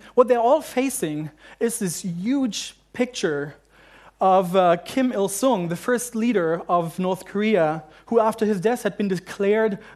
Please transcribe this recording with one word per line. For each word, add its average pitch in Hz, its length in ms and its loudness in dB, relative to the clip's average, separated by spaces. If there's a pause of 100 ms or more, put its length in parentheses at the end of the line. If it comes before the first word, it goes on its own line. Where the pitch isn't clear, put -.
(140)
what 247 140 4
they're 240 120 2
all 262 220 4
facing 156 680 -4 (280)
is 226 200 -2
this 180 220 -4
huge 208 720 -4 (180)
picture 156 640 -4 (680)
of, 185 340 4
uh, 175 300 6
Kim 262 260 0
Il-sung, 196 580 0
the 170 60 -4
first 240 400 -4
leader 202 540 0
of 175 300 0
North 185 260 -2
Korea, 180 580 0 (220)
who 226 140 2
after 220 260 2
his 202 160 0
death 233 220 0
had 202 120 -4
been 208 120 -2
declared 202 720 0 (160)